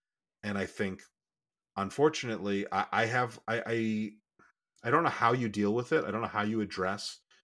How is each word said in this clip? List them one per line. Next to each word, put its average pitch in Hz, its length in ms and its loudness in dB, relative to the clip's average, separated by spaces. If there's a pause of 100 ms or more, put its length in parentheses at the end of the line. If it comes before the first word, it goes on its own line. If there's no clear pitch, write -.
(440)
And 104 140 -4
I 95 80 0
think, 95 380 -4 (720)
unfortunately, 101 960 0
I, 98 200 0
I 110 160 2
have, 120 400 -2
I, 113 180 -2
I, 110 460 0 (720)
I 120 80 -2
don't 156 120 6
know 151 60 2
how 120 240 4
you 123 160 0
deal 104 240 2
with 123 200 0
it. 151 120 2
I 98 60 -4
don't 107 100 -2
know 110 60 -2
how 107 160 -2
you 110 180 0
address 95 580 -4 (240)